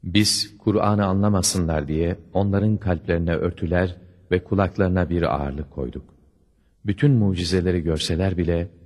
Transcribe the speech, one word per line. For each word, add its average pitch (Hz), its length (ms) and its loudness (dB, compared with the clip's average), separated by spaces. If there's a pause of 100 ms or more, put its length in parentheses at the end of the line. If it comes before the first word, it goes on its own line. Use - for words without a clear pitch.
Biz 101 540 0
Kur'an'ı 104 480 2
anlamasınlar 92 800 0
diye 82 280 -2 (160)
onların 101 440 2
kalplerine 85 580 -2
örtüler 87 640 -2 (340)
ve 92 140 0
kulaklarına 92 680 0
bir 87 120 0
ağırlık 71 480 -4
koyduk. 67 340 -10 (840)
Bütün 139 260 2
mucizeleri 90 720 2
görseler 82 540 -2
bile 85 320 -2 (180)